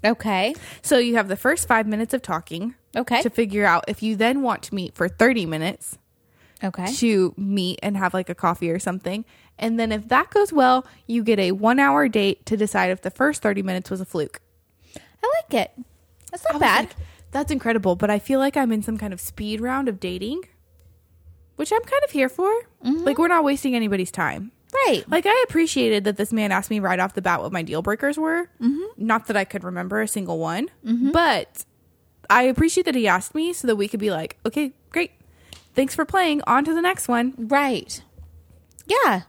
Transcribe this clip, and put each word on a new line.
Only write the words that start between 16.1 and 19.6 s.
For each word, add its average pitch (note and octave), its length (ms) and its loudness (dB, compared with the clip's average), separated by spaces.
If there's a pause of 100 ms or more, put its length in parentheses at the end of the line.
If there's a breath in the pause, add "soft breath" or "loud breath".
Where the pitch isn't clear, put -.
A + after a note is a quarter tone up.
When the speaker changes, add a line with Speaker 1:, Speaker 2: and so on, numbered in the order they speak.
Speaker 1:
That's F4+ 140 -12
not A#4 80 0
Speaker 2:
I - 20 -2
was - 40 0
Speaker 1:
bad. F#3 260 6
Speaker 2:
like, - 100 -16 (340 loud breath)
"That's C#4+ 220 -4
incredible," A3+ 420 0
but G3+ 160 0
I G#3 80 2
feel C4+ 220 0
like C#4 160 0
I'm B3+ 160 2
in G#3+ 100 -2
some A3 160 -6
kind G#3 140 -8
of F3+ 80 -12
speed G#3+ 400 -8